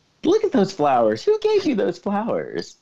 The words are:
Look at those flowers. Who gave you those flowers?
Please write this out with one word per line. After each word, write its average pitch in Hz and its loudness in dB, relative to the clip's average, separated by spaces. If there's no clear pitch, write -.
Look 427 2
at 381 -2
those 208 2
flowers. 123 2
Who 427 2
gave 427 0
you 277 0
those 196 -2
flowers? 196 -6